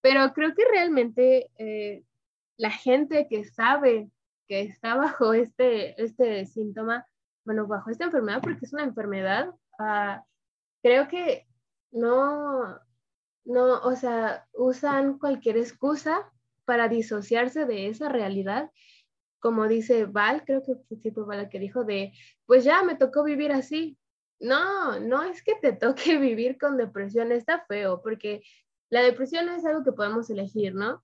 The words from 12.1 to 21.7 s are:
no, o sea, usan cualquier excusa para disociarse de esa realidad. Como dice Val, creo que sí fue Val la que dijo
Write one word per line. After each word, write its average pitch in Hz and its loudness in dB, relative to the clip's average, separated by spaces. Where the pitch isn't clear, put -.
no, 247 2
o 254 0
sea, 233 -4
usan 269 0
cualquier 262 0
excusa 294 -2
para 233 2
disociarse 233 -2
de 208 -4
esa 277 -6
realidad. 202 -4
Como 220 0
dice 226 2
Val, 208 0
creo 269 -2
que 269 -4
sí 220 -8
fue 214 -10
Val 202 -8
la 202 -8
que 196 -12
dijo 196 -6